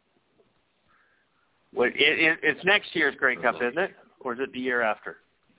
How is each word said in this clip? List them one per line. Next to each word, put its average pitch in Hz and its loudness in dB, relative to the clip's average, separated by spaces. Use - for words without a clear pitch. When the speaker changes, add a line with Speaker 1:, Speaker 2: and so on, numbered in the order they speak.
Speaker 1:
Wait, 120 2
it, 147 4
it, 160 2
it's 151 -2
next 202 0
year's 147 0
Grey 131 0
Cup, 117 0
Speaker 2:
Uh-huh. 120 -2
Speaker 1:
isn't 147 -6
it? 190 -2
Or 123 -6
is 117 -8
it 127 -6
the 123 -8
year 123 -2
after? 104 -4